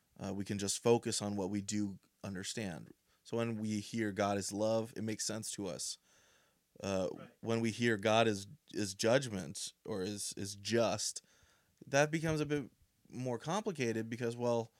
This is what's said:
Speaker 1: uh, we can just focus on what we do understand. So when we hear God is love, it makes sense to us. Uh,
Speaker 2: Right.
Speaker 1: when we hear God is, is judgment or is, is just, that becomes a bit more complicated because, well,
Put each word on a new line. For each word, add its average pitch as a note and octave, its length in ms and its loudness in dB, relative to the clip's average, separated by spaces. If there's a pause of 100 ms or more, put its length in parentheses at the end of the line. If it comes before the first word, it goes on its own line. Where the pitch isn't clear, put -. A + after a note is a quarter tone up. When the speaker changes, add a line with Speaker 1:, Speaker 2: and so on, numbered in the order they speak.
(220)
Speaker 1:
uh, G2 120 -4
we G2 100 -4
can G#2 140 -2
just G2 240 -2
focus A#2 400 4
on G#2 140 -2
what F#2+ 120 -2
we G#2 140 0
do G2+ 340 -2 (280)
understand. F#2+ 680 -6 (340)
So - 120 -4
when A#2 220 0
we G#2+ 220 0
hear G#2+ 320 -2
God G2+ 240 2
is G2 160 -2
love, A2 440 2
it G#2+ 80 -4
makes A2 220 -4
sense A2 260 -6
to G2 160 -4
us. - 280 -6 (840)
Uh, F#2+ 240 2 (100)
Speaker 2:
Right. - 120 -16 (120)
Speaker 1:
when A2+ 200 0
we A2+ 100 2
hear A2+ 260 4
God A2 300 6
is, G2+ 220 0 (240)
is G2 220 -2
judgment A2 800 0 (120)
or G2 180 -4
is, G#2 340 -6
is G2+ 200 -6
just, G#2+ 680 0 (640)
that C#3+ 240 4
becomes D#3 300 0
a D3 60 0
bit D3 180 -2 (440)
more B2 300 -4
complicated C#3+ 720 -2
because, A#2 260 -2
well, A#2+ 440 0